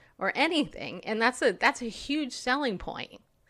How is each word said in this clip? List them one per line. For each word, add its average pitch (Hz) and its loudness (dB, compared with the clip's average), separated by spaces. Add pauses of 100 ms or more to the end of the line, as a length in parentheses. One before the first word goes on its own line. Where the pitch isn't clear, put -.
(180)
or 190 0
anything. 277 0
And 220 -2
that's 247 2
a, 240 6
that's - 2
a 240 -6
huge 277 -4
selling 254 0
point, - -10 (300)